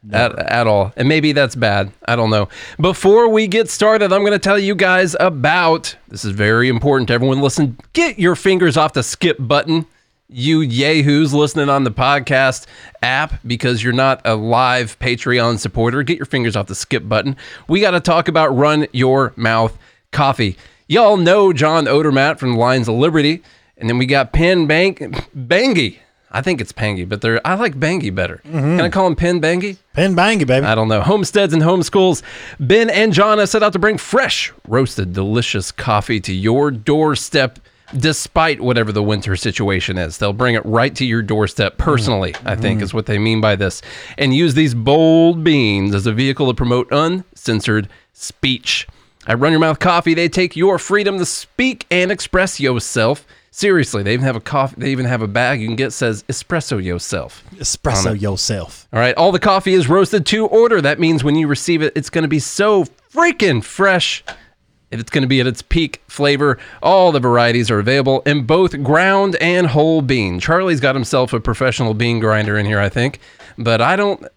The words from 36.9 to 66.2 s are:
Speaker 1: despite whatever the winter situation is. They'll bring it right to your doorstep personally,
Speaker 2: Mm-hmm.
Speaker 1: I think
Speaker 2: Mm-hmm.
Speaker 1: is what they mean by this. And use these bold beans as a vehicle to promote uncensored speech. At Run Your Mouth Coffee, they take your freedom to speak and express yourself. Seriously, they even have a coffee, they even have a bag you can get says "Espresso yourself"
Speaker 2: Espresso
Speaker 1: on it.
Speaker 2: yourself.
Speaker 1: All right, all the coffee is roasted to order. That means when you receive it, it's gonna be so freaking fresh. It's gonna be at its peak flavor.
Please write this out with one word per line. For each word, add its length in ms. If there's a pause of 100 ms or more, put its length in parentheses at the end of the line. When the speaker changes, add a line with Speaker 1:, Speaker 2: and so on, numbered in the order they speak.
Speaker 1:
despite 640
whatever 320
the 100
winter 320
situation 600
is. 220
They'll 120
bring 240
it 100
right 300
to 100
your 160
doorstep 560
personally, 540
Speaker 2:
Mm-hmm. 160
Speaker 1:
I 80
think 220
Speaker 2:
Mm-hmm. 80
Speaker 1:
is 80
what 140
they 120
mean 220
by 160
this. 240 (360)
And 160
use 200
these 200
bold 680
beans 500
as 140
a 60
vehicle 340
to 60
promote 380
uncensored 960 (240)
speech. 760 (400)
At 120
Run 120
Your 80
Mouth 200
Coffee, 340
they 160
take 260
your 240
freedom 380
to 80
speak 640
and 220
express 480
yourself. 640 (260)
Seriously, 520
they 100
even 120
have 100
a 60
coffee, 360
they 140
even 140
have 160
a 80
bag 320
you 60
can 100
get 160
says 300
"Espresso 600
yourself" 580 (140)
Speaker 2:
Espresso 540
Speaker 1:
on 80
it. 40
Speaker 2:
yourself. 720
Speaker 1:
All 80
right, 160
all 160
the 80
coffee 340
is 140
roasted 400
to 200
order. 340
That 180
means 240
when 120
you 120
receive 340
it, 140
it's 140
gonna 180
be 120
so 440 (300)
freaking 500
fresh. 640 (640)
It's 180
gonna 180
be 120
at 80
its 140
peak 480
flavor. 480 (260)